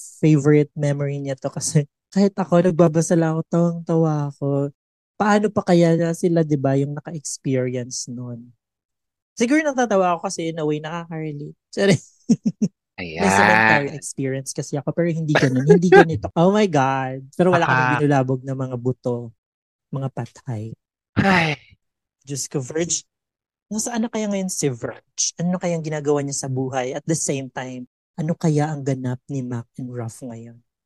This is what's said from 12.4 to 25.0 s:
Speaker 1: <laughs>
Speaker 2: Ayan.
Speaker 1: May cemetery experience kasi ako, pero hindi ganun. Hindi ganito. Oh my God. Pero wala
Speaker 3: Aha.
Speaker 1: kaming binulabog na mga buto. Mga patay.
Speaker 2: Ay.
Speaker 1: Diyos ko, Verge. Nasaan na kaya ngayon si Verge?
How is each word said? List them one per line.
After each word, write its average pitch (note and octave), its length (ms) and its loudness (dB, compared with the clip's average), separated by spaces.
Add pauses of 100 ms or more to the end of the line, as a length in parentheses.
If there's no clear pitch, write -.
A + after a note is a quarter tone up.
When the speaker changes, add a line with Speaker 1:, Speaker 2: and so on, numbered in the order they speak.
Speaker 1:
<laughs> - 500 -6
Speaker 2:
Ayan. E2+ 240 -6
Speaker 1:
May F#2+ 80 4
cemetery A2 640 4
experience C3+ 560 -8
kasi - 240 -8
ako, D3 160 -4
pero E3+ 160 -2
hindi D#3+ 240 -2
ganun. C3 320 2
Hindi E3 240 6
ganito. E3 460 6
Oh F3 180 4
my G#3+ 160 2
God. C3+ 640 -2
Pero F3+ 220 4
wala E3+ 100 4
Speaker 3:
Aha. C#3 80 2
Speaker 1:
kaming B2+ 220 4 (100)
binulabog C3+ 380 2
na C3+ 160 -8
mga C3 180 -6
buto. A#2+ 560 -4 (560)
Mga C3+ 240 -6
patay. A2+ 640 -10 (400)
Speaker 2:
Ay. E3+ 400 2 (680)
Speaker 1:
Diyos C#3 260 -10
ko, D3+ 80 -4
Verge. D#3 480 -4 (640)
Nasaan A3 320 -4
na G#3 80 -4
kaya A3 160 -4
ngayon G3 240 -4
si - 160 -4
Verge? - 720 -6